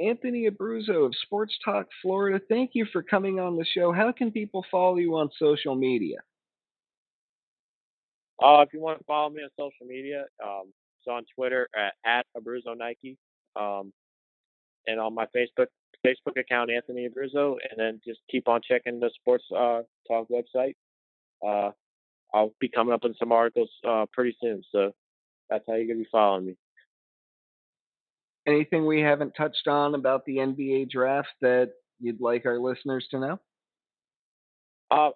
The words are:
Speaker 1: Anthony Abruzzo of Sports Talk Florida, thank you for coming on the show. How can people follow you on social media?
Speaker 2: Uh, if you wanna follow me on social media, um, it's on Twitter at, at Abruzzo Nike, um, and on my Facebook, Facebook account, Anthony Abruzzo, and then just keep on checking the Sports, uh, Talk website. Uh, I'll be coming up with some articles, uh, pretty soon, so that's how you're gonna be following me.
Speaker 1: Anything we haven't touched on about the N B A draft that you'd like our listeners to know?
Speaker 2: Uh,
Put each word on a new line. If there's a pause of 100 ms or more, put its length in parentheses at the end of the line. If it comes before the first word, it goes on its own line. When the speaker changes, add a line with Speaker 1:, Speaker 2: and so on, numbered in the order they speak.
Speaker 1:
Anthony
Abruzzo
of
Sports
Talk (160)
Florida,
thank
you
for
coming
on
the
show.
How
can
people
follow
you
on
social
media? (2250)
Speaker 2:
Uh,
if
you
wanna
follow
me
on
social
media, (200)
um, (260)
it's
on (120)
Twitter
at, (100)
at (100)
Abruzzo
Nike, (400)
um, (920)
and
on
my
Facebook, (400)
Facebook
account,
Anthony
Abruzzo, (120)
and
then
just (100)
keep
on
checking
the
Sports, (120)
uh, (240)
Talk
website. (720)
Uh, (640)
I'll
be
coming
up
with
some
articles, (160)
uh,
pretty
soon,
so (580)
that's
how
you're
gonna
be
following
me. (1900)
Speaker 1:
Anything
we
haven't
touched
on
about
the
N
B
A
draft (120)
that (260)
you'd
like
our
listeners
to
know? (1500)
Speaker 2:
Uh,